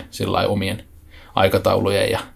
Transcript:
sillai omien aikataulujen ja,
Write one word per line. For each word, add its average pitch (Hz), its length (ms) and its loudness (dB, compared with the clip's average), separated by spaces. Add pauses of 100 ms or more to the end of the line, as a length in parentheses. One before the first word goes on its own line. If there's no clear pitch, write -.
(120)
sillai 95 360 -2
omien 98 360 -2 (520)
aikataulujen 98 760 2
ja, 95 80 -2 (160)